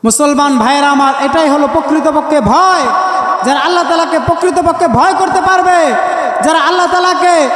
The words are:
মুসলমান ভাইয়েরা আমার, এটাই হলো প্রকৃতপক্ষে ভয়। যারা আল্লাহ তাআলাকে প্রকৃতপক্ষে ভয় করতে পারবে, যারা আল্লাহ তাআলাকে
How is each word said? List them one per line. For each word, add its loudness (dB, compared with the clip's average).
মুসলমান 0
ভাইয়েরা 0
আমার, 2
এটাই 0
হলো 0
প্রকৃতপক্ষে 0
ভয়। 2
যারা 0
আল্লাহ 0
তাআলাকে -2
প্রকৃতপক্ষে 0
ভয় 2
করতে 0
পারবে, 2
যারা 2
আল্লাহ 0
তাআলাকে 0